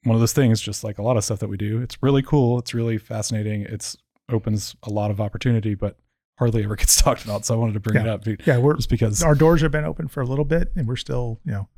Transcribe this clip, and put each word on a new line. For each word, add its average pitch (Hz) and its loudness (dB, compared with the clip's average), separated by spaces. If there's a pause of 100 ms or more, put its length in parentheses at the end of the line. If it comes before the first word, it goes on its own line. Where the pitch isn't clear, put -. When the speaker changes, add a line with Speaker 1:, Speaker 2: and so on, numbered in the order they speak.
Speaker 1:
one 113 2
of 113 2
those 117 2
things, 117 4
just - -10
like 107 -8
a 101 -8
lot 117 2
of 104 0
stuff 107 -4
that 107 -6
we 98 -8
do. 104 -2
It's - -10
really 139 4
cool. 123 2
It's - -10
really 117 -2
fascinating. 107 -4
It's - -10 (320)
opens 107 -2
a 110 -10
lot 104 -2
of 101 -2
opportunity, 110 0
but 101 -6 (400)
hardly 113 2
ever 104 -4
<laughs> - -12
gets - 4
talked 131 2
about. 104 -6
So 120 0
I 117 2
wanted 113 0
to 104 -4
bring 107 2
it 107 0
Speaker 2:
Yeah. 110 0
Speaker 1:
up, 98 -6
dude, 110 -4
Speaker 2:
Yeah, 123 4
we're, 143 4
Speaker 1:
just - -2
because 113 2
Speaker 2:
our 151 6
doors 156 6
have 156 2
been 151 -2
open 156 -6
for 143 -8
a 123 -2
little 135 -2
bit, 160 0
and 131 0
we're 123 -2
still, 120 -4
you 147 -4
know 98 -6